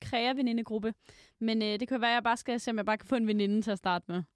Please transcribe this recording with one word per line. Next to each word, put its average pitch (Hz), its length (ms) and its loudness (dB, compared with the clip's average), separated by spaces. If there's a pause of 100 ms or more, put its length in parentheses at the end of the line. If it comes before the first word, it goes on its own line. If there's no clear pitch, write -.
krea-venindegruppe. 233 920 -2 (460)
Men, 226 220 2
øh, 208 180 0
det 240 80 -4
kan 254 140 -2
være, 233 100 4
at 240 40 4
jeg 240 80 2
bare 233 140 2
skal 240 220 -4
se, 240 120 -6
om 220 60 0
jeg 202 80 -2
bare 214 120 2
kan - 100 -10
få 269 80 2
en 226 120 2
veninde 208 340 2
til 214 100 -2
at 196 60 -2
starte 175 300 -2
med. 175 160 -2 (120)